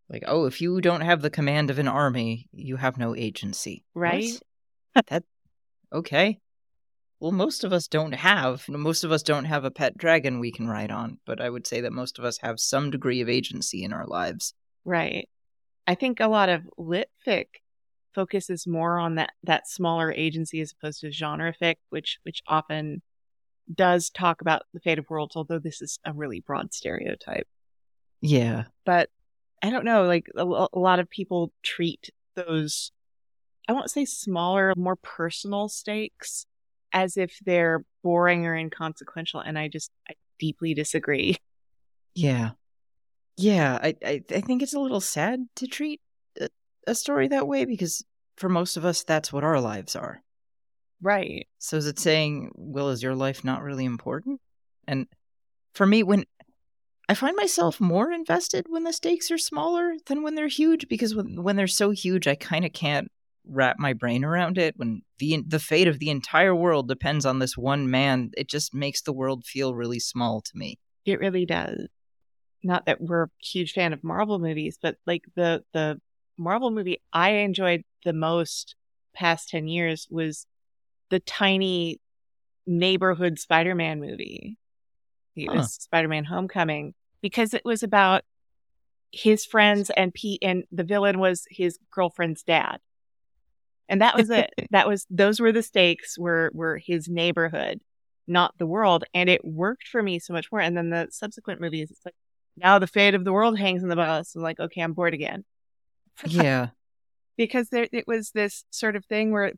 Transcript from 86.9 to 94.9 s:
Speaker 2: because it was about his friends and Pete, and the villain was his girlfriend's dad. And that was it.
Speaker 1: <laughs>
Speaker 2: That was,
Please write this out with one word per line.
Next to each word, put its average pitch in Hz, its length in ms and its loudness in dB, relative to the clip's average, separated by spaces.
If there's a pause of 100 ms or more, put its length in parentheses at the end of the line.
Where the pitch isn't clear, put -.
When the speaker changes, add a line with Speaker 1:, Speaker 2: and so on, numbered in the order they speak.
Speaker 2:
because 214 340 0
it - 100 -4
was 233 200 -2
about 196 400 6 (880)
his 214 320 4
friends 208 460 4
and 185 220 2
Pete, 202 300 -6
and 185 300 0
the 175 100 -2
villain 196 380 2
was 185 300 2
his 180 280 -2 (140)
girlfriend's 170 500 -2
dad. - 360 0 (1080)
And 196 120 4
that 233 160 6
was 220 140 4
it. 214 200 4 (100)
Speaker 1:
<laughs> - 100 -6
Speaker 2:
That 196 180 6
was, 202 200 0